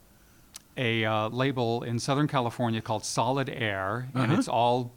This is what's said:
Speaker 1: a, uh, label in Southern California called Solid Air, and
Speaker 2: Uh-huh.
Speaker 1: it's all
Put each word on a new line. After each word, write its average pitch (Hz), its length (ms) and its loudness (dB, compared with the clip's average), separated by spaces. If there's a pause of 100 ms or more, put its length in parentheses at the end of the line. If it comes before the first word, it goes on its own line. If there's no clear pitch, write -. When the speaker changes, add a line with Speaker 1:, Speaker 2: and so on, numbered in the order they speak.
(760)
Speaker 1:
a, 113 260 2
uh, 110 260 2
label 120 540 0
in 117 160 -2
Southern 147 280 2
California 117 540 0
called 107 220 -4
Solid 131 460 0
Air, 104 640 -2
and 123 180 0
Speaker 2:
Uh-huh. 202 80 4
Speaker 1:
it's - 80 -2
all 120 500 2